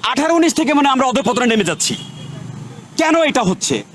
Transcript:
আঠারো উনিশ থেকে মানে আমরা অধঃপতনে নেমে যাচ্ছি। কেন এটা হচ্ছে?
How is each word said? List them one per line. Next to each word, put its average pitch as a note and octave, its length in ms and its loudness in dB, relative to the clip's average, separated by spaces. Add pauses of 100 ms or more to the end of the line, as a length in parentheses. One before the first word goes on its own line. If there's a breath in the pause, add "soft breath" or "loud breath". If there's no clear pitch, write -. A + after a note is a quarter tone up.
আঠারো C4 320 0
উনিশ E4 200 4
থেকে D4+ 200 0
মানে C#4+ 140 4
আমরা C4 180 2
অধঃপতনে B3 400 0
নেমে A3 180 2
যাচ্ছি। D#3 320 -2 (1000)
কেন E4 260 2
এটা C#4 200 2
হচ্ছে? F3 400 -2 (120)